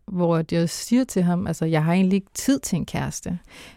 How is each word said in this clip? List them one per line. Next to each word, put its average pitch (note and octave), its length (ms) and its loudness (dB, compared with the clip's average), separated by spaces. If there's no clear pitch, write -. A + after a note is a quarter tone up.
hvor F3 300 0
at D#3+ 160 -2
jeg E3+ 160 2
siger - 340 0
til F#3 200 0
ham, F3 240 2
altså, E3 180 -2
jeg D#3+ 180 2
har E3+ 100 2
egentlig F#3+ 220 4
ikke G3 180 -2
tid C4+ 260 0
til - 160 -4
en D3+ 100 -2
kæreste, - 520 -6